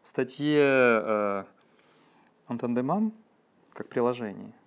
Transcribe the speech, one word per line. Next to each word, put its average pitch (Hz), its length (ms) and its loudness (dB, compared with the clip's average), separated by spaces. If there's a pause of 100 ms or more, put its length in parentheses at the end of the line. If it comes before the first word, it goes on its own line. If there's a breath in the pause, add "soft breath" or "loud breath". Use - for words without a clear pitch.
в - 60 -20
статье, 143 520 -2
э, 110 840 2 (1040 soft breath)
Антандеман, 127 640 -2 (640)
как - 160 -14
приложение 113 640 -4 (120)